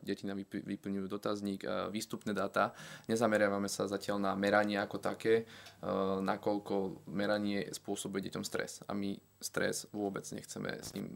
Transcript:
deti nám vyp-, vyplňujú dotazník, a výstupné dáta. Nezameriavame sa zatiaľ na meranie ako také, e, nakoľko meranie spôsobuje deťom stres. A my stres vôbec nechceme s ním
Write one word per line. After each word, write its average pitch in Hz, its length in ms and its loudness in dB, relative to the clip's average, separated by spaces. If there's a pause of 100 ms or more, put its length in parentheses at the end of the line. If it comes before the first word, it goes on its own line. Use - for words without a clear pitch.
deti 98 240 -4
nám 98 160 -2
vyp-, 98 240 -6
vyplňujú 98 400 -2
dotazník, 101 640 -2
a 95 160 -2
výstupné 107 480 -4
dáta. 98 400 2 (320)
Nezameriavame 104 640 4
sa 95 160 0
zatiaľ 101 320 0
na 98 160 2
meranie 101 480 4
ako 104 160 -4
také, 113 480 2 (360)
e, 95 120 0 (320)
nakoľko 101 800 0
meranie 101 720 0
spôsobuje 98 480 -4
deťom 95 160 -4
stres. - 480 -4
A 101 80 -2
my 101 160 0 (240)
stres - 560 -2
vôbec 101 400 -2
nechceme 101 480 -6
s - 160 -10
ním 98 180 -6